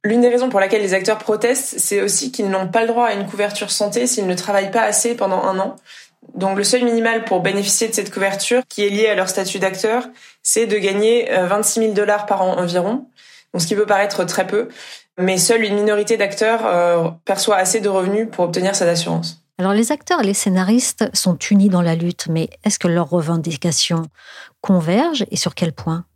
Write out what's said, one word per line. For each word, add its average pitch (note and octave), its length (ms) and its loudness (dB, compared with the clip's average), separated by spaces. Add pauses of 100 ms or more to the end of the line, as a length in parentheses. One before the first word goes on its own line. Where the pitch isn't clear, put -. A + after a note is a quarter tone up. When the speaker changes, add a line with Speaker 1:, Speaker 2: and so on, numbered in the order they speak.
Speaker 1:
L'une A3+ 180 4
des B3 80 6
raisons B3 200 6
pour G3+ 100 2
laquelle G3+ 240 4
les F#3 100 2
acteurs F#3+ 240 2
protestent, A#3 640 0
c'est G3+ 240 0
aussi G#3 280 -2
qu'ils G3 200 -2
n'ont F#3+ 160 -2
pas A3 140 0
le A3+ 60 2
droit A#3 200 2
à G#3+ 60 0
une G3+ 120 -4
couverture G3+ 460 -4
santé G#3+ 340 0
s'ils G#3+ 220 -2
ne F3+ 80 0
travaillent G3 340 0
pas A3+ 140 2
assez A3 320 0
pendant F#3+ 260 0
un F#3+ 160 -2
an. - 180 -4 (600)
Donc F#3+ 220 -2
le G3+ 60 -2
seuil B3 200 2
minimal A3+ 420 0
pour F#3 140 0
bénéficier G3 480 -2
de A3 60 -6
cette G3 200 -4
couverture, G3 560 0
qui G#3 160 -2
est G3+ 40 0
lié G#3 180 2
à G#3 80 2
leur F#3 140 0
statut F#3+ 280 -4
d'acteur, G#3+ 500 -2 (360)
c'est A3+ 240 0
de G3+ 100 0
gagner, G#3 560 2
euh, F3+ 140 2
vingt-six G#3 320 0
mille A3 160 0
dollars G#3 320 0
par F#3+ 160 0
an F#3 160 0
environ. F3+ 460 -2 (460)
Donc, F3+ 120 -4
ce - 20 0
qui - 80 -2
peut G#3 140 2
paraître G3 380 0
très F3+ 200 -2
peu, G#3+ 220 -2 (500)
mais F#3 200 0
seule A3+ 260 2
une G3+ 100 -2
minorité G#3 440 2
d'acteurs, A3 500 0
euh, F3 420 2 (160)
perçoit G3 300 0
assez F#3 240 0
de G#3 100 0
revenus G3 420 0
pour F3+ 140 -2
obtenir F#3 300 -2
cette F3 140 2
assurance. E3 520 -4 (160)
Speaker 2:
Alors, F#3+ 160 0
les A3+ 180 2
acteurs D4+ 300 0
et - 40 2
les G3 100 0
scénaristes G3+ 760 0
sont - 240 0 (120)
unis G3+ 200 6
dans F3+ 120 2
la E3 140 2
lutte, E3+ 340 -4
mais D#3+ 200 -2 (140)
est-ce G#3 140 0
que - 100 -2
leurs E3+ 220 0
revendications E3 960 -2 (580)
convergent G3+ 680 2
et - 40 -6
sur - 200 -4
quel E3+ 180 -2
point ? E3 320 -6 (100)